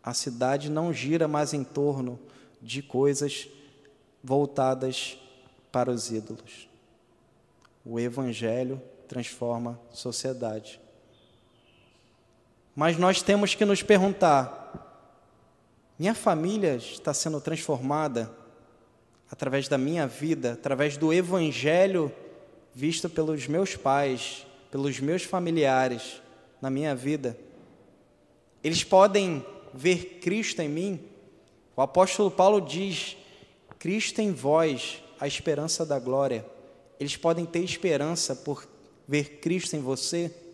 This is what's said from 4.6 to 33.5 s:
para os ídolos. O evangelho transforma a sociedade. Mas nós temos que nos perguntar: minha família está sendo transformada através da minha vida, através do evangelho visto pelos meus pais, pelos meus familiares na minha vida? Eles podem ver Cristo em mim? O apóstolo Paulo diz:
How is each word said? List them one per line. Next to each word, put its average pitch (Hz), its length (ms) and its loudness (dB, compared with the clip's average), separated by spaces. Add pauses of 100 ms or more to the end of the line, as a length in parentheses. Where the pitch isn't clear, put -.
para 123 220 0
os 110 180 -4
ídolos. - 580 -10 (1160)
O 117 160 -4
evangelho 123 800 -2 (240)
transforma 120 760 -6 (120)
a - 20 -20
sociedade. 120 840 -8 (1900)
Mas 160 240 2
nós 185 240 4
temos 202 320 4
que 214 100 4
nos 202 160 4
perguntar: - 1400 2 (760)
minha 196 180 0
família 185 600 2
está - 400 -6
sendo 156 260 -2
transformada 143 920 -2 (960)
através 135 380 -4
da 143 100 2
minha 147 300 0
vida, 135 460 -2
através 143 420 0
do 156 160 2
evangelho 170 1000 2 (640)
visto 165 340 -2
pelos 156 380 -2
meus 175 300 0
pais, 135 680 0 (300)
pelos 139 240 -2
meus 160 240 0
familiares 135 1000 0 (400)
na 139 80 -4
minha 139 280 -2
vida? 131 420 -4 (1200)
Eles 165 220 -2
podem 190 640 6 (260)
ver 165 480 0
Cristo 208 420 -2
em 147 60 -2
mim? 170 320 -4 (760)
O 127 40 -2
apóstolo 190 480 4
Paulo 196 320 6
diz: 170 560 -6 (600)